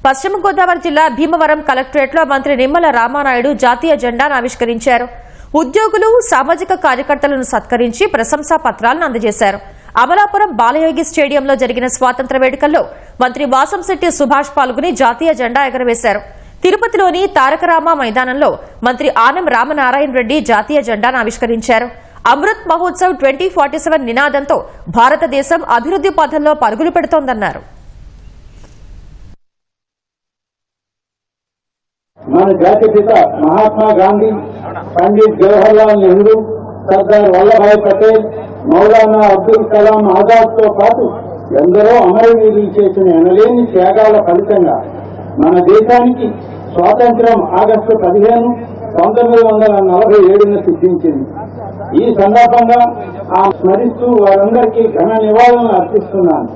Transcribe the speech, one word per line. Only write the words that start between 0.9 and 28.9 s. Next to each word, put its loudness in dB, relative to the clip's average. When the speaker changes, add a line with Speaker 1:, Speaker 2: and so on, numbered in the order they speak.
Speaker 1:
భీమవరం -2
కలెక్టరేట్లో -2
మంత్రి -2
నిమ్మల 0
రామానాయుడు -2
జాతీయ 0
జెండాను -2
ఆవిష్కరించారు. -4
ఉద్యోగులు, 0
సామాజిక -2
కార్యకర్తలను -2
సత్కరించి -2
ప్రశంసా -2
పత్రాలను -2
అందజేశారు. -2
అమలాపురం 0
బాలయోగి 0
స్టేడియంలో -2
జరిగిన -4
స్వాతంత్ర -4
వేడుకల్లో 0
మంత్రి -4
వాసంశెట్టి -2
సుభాష్ -2
పాల్గొని -2
జాతీయ 0
జెండా -2
ఎగురవేశారు. -2
తిరుపతిలోని 0
తారకరామ 0
మైదానంలో -2
మంత్రి -2
ఆనం -2
రామనారాయణ -2
రెడ్డి -4
జాతీయ 0
జెండాను -2
ఆవిష్కరించారు. -4
అమృత్ -2
మహోత్సవ్ -2
ట్వంటీ -2
ఫార్టీ -2
సెవెన్ -2
నినాదంతో -2
భారతదేశం 0
అభివృద్ధి -2
పథంలో 0
పరుగులు -2
పెడుతోందన్నారు. -4